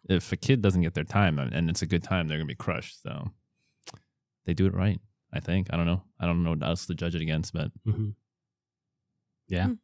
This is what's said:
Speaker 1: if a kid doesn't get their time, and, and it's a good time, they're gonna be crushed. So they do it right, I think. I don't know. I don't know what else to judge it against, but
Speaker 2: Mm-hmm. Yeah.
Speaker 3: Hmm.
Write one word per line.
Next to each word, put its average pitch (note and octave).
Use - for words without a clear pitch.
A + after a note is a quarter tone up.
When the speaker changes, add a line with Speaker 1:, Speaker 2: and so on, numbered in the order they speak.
Speaker 1:
if F2+
a F3
kid C3
doesn't F#2
get E2
their D#2
time, E2+
and, B1
and D#2+
it's -
a D#2+
good E2+
time, E2
they're D#2
gonna D#2+
be C2+
crushed. -
So -
they E2+
do F#2
it F#2
right, F#2
I C#2+
think. F#3+
I E2+
don't E2+
know. F2
I F2
don't E2+
know E2
what D2+
else E2
to F2
judge E2+
it D#2+
against, D#2
but D#2+
Speaker 2:
Mm-hmm. G#2+
Yeah. F#2
Speaker 3:
Hmm. B3